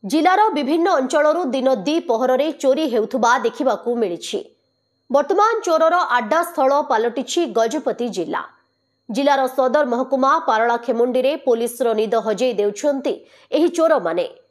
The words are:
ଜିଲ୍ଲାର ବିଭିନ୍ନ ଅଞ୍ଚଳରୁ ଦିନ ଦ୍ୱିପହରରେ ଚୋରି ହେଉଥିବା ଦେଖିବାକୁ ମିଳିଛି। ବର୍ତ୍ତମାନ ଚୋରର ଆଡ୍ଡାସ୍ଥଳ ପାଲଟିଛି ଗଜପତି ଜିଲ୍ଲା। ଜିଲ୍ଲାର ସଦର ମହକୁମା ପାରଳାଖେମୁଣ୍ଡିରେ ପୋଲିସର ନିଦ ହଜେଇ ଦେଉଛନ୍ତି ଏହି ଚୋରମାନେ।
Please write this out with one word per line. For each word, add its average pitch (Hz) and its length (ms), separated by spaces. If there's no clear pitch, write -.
ଜିଲ୍ଲାର 320 440
ବିଭିନ୍ନ 320 400
ଅଞ୍ଚଳରୁ 302 560
ଦିନ 262 300
ଦ୍ୱିପହରରେ 254 760
ଚୋରି 285 360
ହେଉଥିବା 226 500
ଦେଖିବାକୁ 233 580
ମିଳିଛି। 196 420
ବର୍ତ୍ତମାନ 381 500
ଚୋରର 320 340
ଆଡ୍ଡାସ୍ଥଳ 302 520
ପାଲଟିଛି 247 640
ଗଜପତି 233 600
ଜିଲ୍ଲା। 175 340
ଜିଲ୍ଲାର 269 360
ସଦର 254 380
ମହକୁମା 254 480
ପାରଳାଖେମୁଣ୍ଡିରେ 240 880
ପୋଲିସର 233 580
ନିଦ 214 200
ହଜେଇ 220 380
ଦେଉଛନ୍ତି 214 640
ଏହି 311 160
ଚୋରମାନେ। 247 580